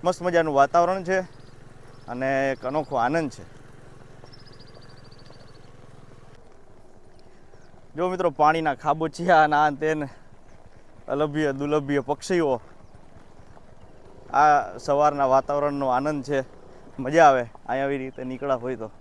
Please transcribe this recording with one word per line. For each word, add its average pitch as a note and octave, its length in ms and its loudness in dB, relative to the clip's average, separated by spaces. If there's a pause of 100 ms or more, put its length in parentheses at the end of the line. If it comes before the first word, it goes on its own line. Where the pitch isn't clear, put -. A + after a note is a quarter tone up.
મસ્ત F3+ 180 -2
મજાનું E3+ 320 0
વાતાવરણ F3 500 4
છે F#3 160 -2 (880)
અને C3+ 440 -2
એક B2+ 140 -8
અનોખો C#3+ 300 -4
આનંદ C3+ 340 -2
છે. - 120 -18 (4000)
જો E3+ 140 -2
મિત્રો, F3+ 220 0
પાણીના D3+ 440 2
ખાબોચિયા D#3+ 680 2
અને D3+ 120 2
આ D3+ 140 2
તે D#3 240 -2
ને D3 140 -6 (1000)
અલભ્ય D3 440 -2
દુલભ્ય C#3+ 480 -2
પક્ષીઓ, C#3+ 600 -2 (1700)
આ C#3 440 4
સવારના C#3+ 480 2
વાતાવરણનો C#3+ 600 0
આનંદ C#3 360 -2
છે. C3+ 200 -4 (540)
મજા C#3+ 260 4
આવે C3+ 180 6
અહીંયા B2 420 -6
આવી C#3 140 -4
રીતે C3 260 -10
નીકળ્યા C3 320 -4
હોય B2 200 -6
તો. A2 140 -12 (100)